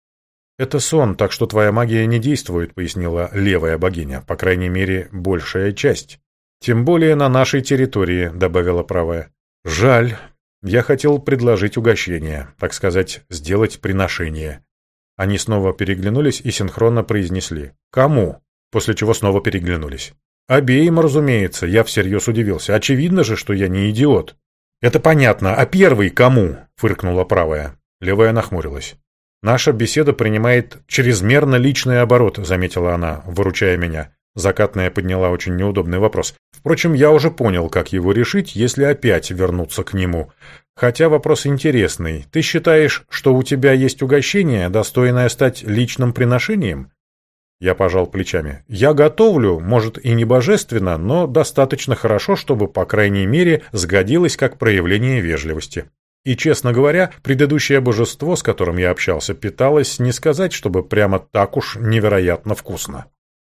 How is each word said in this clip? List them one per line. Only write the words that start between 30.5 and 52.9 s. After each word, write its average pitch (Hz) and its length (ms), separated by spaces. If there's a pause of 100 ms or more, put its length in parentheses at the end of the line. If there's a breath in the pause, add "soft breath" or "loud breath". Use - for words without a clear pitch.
чрезмерно 127 720
личный 127 440
оборот", 120 380
заметила 90 560
она, 82 320
выручая 92 500
меня. 80 380 (200)
Закатная 95 560
подняла 92 380
очень 90 280
неудобный 92 420
вопрос. 101 360 (180)
"Впрочем, 165 420
я 143 160
уже 156 200
понял, 92 380
как 85 240
его 92 200
решить, 120 440
если 120 280
опять 123 460
вернуться 90 540
к - 80
нему. 90 400 (420 loud breath)
Хотя 123 360
вопрос 143 340
интересный. 104 840
Ты 160 100
считаешь, 156 680
что - 240
у 131 80
тебя 135 300
есть 131 280
угощение, 135 720
достойное 123 580
стать 127 340
личным 120 520
приношением?" 120 760 (720)
Я 90 140
пожал 90 320
плечами. 82 640
"Я 120 260
готовлю, 147 640
может, 110 460
и 117 80
не 117 120
божественно, 117 720
но 127 300
достаточно 135 680
хорошо, 101 400
чтобы, 104 320
по 92 160
крайней 101 420